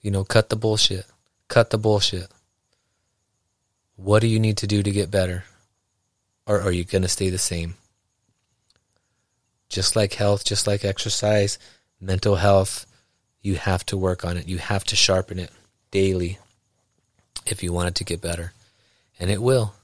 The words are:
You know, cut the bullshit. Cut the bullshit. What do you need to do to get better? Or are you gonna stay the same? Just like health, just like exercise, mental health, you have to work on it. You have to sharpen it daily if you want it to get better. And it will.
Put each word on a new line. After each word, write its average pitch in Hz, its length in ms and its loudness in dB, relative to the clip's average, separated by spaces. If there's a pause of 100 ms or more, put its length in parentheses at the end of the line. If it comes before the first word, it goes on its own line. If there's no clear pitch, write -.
You 104 120 -2
know, 98 100 0
cut - 280 2
the 110 60 -2
bullshit. 107 500 0 (420)
Cut 117 220 4
the 110 80 0
bullshit. 104 500 0 (1700)
What 101 240 4
do 113 80 2
you 110 100 2
need 110 200 2
to - 100 -6
do 104 140 2
to 101 100 0
get 98 180 -2
better? 90 340 -2 (1000)
Or 104 140 2
are 95 100 0
you 87 140 0
gonna 92 240 0
stay 95 220 -2
the 90 80 -4
same? 85 360 -4 (1900)
Just - 280 0
like 104 180 2
health, 101 300 0
just - 240 -2
like 101 160 -2
exercise, 104 720 0 (420)
mental 95 360 0
health, 95 500 4 (560)
you 98 140 -2
have - 300 -2
to 101 100 -6
work 92 280 -2
on 87 120 -4
it. 82 100 -8
You 87 120 -6
have 98 260 -4
to 104 120 -2
sharpen 92 440 0
it 87 100 -12 (400)
daily 95 480 0 (1080)
if - 160 -6
you 87 100 -4
want 87 160 -2
it 90 80 -6
to - 80 -6
get 82 160 -6
better. 85 320 -8 (680)
And 90 120 -2
it 101 120 -2
will. 120 420 2